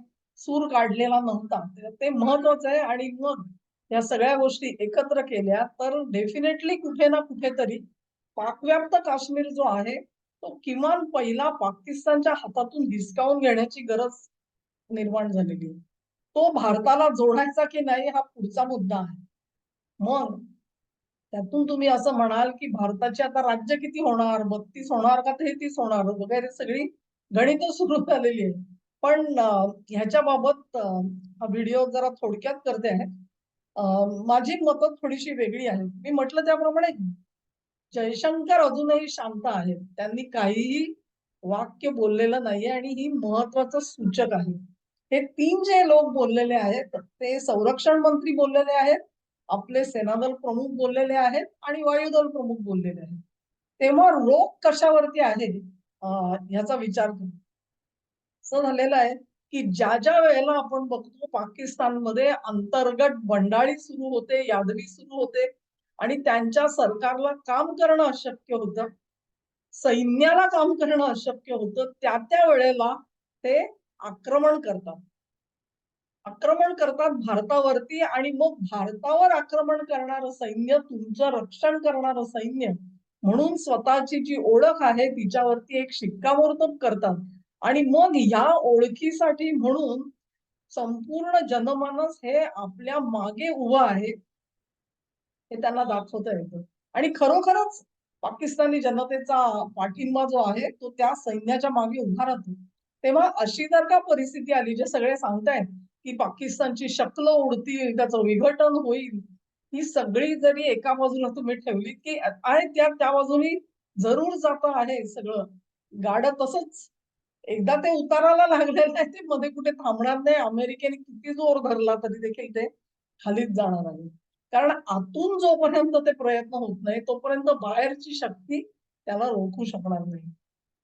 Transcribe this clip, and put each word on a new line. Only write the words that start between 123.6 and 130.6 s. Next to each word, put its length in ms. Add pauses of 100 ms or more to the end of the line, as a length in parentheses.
आहे. 160 (440)
कारण 340
आतून 520
जोपर्यंत 680
ते 60
प्रयत्न 420
होत 280
नाही, 180
तोपर्यंत 500
बाहेरची 640
शक्ती 560 (360)
त्याला 180
रोखू 400
शकणार 420
नाही. 260 (520)